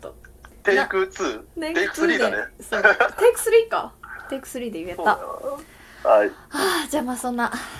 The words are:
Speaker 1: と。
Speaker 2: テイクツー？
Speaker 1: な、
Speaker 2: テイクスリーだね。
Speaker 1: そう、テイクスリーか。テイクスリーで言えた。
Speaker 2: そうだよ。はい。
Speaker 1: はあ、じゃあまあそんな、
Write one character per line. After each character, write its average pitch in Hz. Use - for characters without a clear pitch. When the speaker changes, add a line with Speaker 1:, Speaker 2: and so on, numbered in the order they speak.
Speaker 1:
と。 -
Speaker 2:
テ 196
イ 180
ク 190
ツ 190
ー？ -
Speaker 1:
な、 320
Speaker 2:
テ 330
イ 302
ク 269
ス 330
リ 330
ー 285
だ 214
ね。 202
Speaker 1:
そ -
う、 -
テ 214
イ 466
ク -
ス 440
リ 453
ー 453
か。 -
テ 269
イ 269
ク -
ス 262
リ 240
ー -
で 165
言 175
え -
た。 -
Speaker 2:
そ -
う -
だ 214
よ。 -
は -
い。 202
Speaker 1:
は -
あ、 -
じ 277
ゃ 302
あ -
ま 247
あ 247
そ 247
ん 240
な、 240